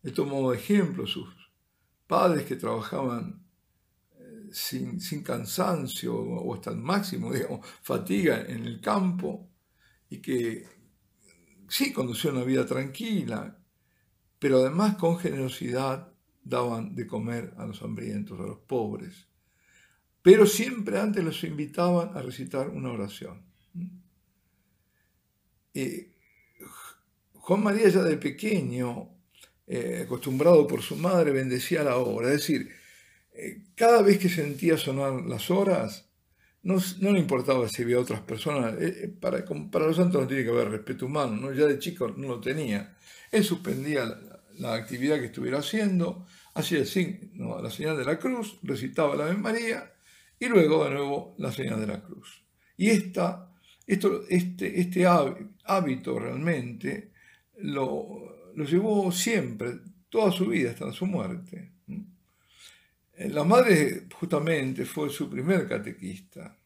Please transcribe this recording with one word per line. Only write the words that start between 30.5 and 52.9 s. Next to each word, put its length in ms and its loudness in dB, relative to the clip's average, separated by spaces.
por 140 -2
su 160 -8
madre, 340 4
bendecía 500 0
la 140 2
hora. 320 0
Es 140 2
decir, 280 -2
eh, 320 -14
cada 280 8
vez 180 10
que 80 2
sentía 500 2
sonar 480 -2
las 240 -6
horas, 600 0
no, 140 0
no 140 4
le 60 6
importaba 500 2
si 140 -4
había 160 4
otras 200 -2
personas. 600 -2
Eh, 220 -4
eh, 40 -8
para, 380 -4
como 260 -8
para 160 2
los 80 2
santos 260 4
no 60 0
tiene 160 -2
que 60 -2
haber 220 2
respeto 340 -8
humano, 320 -2
¿no? 160 -6
Ya 140 4
de 120 2
chico 300 -4
no 180 -10
lo 140 -6
tenía. 560 -4
Él 140 4
suspendía 600 -2
la, 380 -12
la 160 -4
actividad 440 0
que 60 -4
estuviera 320 -4
haciendo, 680 0
hacía 240 0
el 80 2
signo, 760 -4
la 120 -6
señal 260 -4
de 80 -2
la 140 0
cruz, 420 -4
recitaba 540 -2
la 100 -2
Ave 80 0
María 580 -4
y 60 -4
luego 400 6
de 60 -2
nuevo 480 -4
la 120 -4
señal 280 -4
de 80 -4
la 160 -8
cruz. 420 -20
Y 140 4